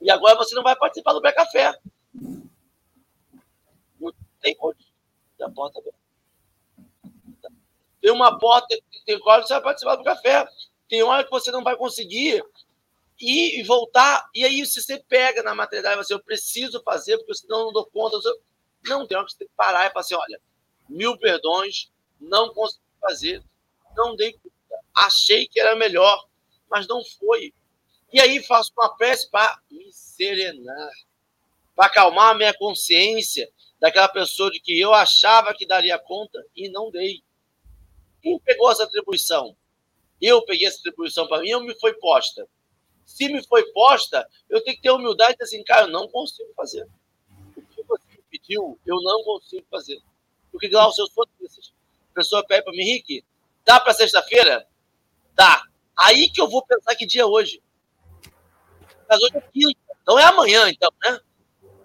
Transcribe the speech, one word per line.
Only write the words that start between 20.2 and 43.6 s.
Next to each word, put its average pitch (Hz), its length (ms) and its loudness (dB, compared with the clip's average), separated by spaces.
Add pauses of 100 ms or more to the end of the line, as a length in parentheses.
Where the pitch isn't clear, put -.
mil 202 280 -8
perdões, 185 720 -4 (300)
não 208 340 -2
consegui 214 300 -8 (160)
fazer, - 440 -8 (520)
não 233 220 -4
dei 220 160 -4
conta. - 500 -20 (100)
Achei 202 540 2
que - 140 -4
era 220 160 2
melhor, 196 500 2 (420)
mas 196 160 -4
não 247 200 -8
foi." - 480 -4 (580)
E 262 80 2
aí 269 240 4
faço 233 340 0
uma 226 180 0
prece 247 360 -2
pra 214 280 0 (120)
me 359 200 -20
serenar, 151 1000 -10 (800)
pra 185 120 2
acalmar 196 460 4
a - 40 4
minha 208 180 0
consciência 196 960 -4 (300)
daquela 190 280 4
pessoa 190 440 -4
de - 80 -12
que 170 200 -4
eu 208 140 2
achava 214 600 4
que 196 120 -14
daria 180 320 0
conta 196 480 -12 (100)
e 190 140 -14
não 208 220 -12
dei. 185 320 -10 (1000)
Quem 330 180 -4
pegou 240 320 2
essa 220 120 -2
atribuição? 196 720 -6 (680)
Eu 233 220 4
peguei 185 200 -2
essa - 140 -6
atribuição 165 480 -6
pra 156 140 -4
mim, 180 80 -6
eu 240 100 -4
me 240 220 -14
foi 226 140 0
posta. 135 520 -2 (580)
Se - 220 -8
me 285 180 -8
foi 233 160 4 (120)